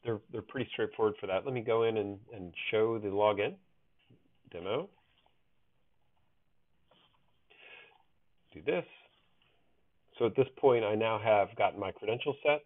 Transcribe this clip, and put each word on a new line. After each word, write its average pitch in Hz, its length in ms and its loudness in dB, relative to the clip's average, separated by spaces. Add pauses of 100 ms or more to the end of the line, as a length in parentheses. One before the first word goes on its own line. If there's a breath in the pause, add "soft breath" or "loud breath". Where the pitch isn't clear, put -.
They're, 113 160 -4 (120)
they're 110 100 -8
pretty 120 300 -8
straightforward 107 480 0
for 98 80 -8
that. 95 180 0
Let 135 80 -4
me 123 80 -4
go 113 220 2
in 113 140 2
and, 101 200 -4 (160)
and 90 200 -12 (180)
show 110 260 2
the 104 120 -4
login 104 440 2 (960)
demo. 107 380 -6 (3750 loud breath)
Do 78 120 -16
this. 165 200 -2 (1300)
So 120 80 0
at 113 100 0
this 131 120 4 (100)
point, 120 260 4
I 107 120 0
now 110 240 0
have 104 360 4
gotten 101 240 0
my 95 120 -4
credentials 127 520 -4
set 147 220 2